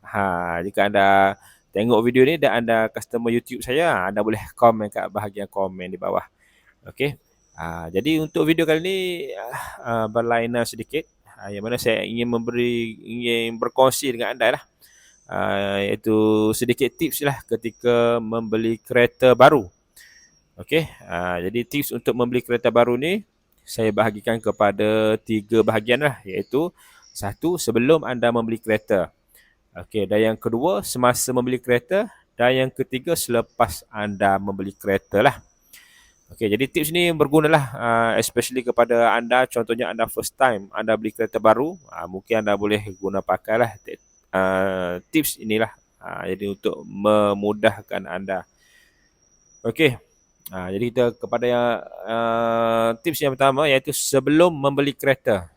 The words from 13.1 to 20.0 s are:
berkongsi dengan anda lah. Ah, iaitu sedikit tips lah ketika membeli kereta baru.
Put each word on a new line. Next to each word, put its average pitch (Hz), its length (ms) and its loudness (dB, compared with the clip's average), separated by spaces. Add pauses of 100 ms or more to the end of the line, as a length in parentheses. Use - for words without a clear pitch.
berkongsi 127 560 0
dengan 117 240 -6
anda 123 220 2
lah. - 40 -20 (600)
Ah, 98 560 -2
iaitu 107 720 2
sedikit 123 400 -2
tips 147 320 -6
lah 135 240 -4
ketika 117 720 0
membeli 113 640 -2
kereta 120 500 4
baru. 127 320 8 (960)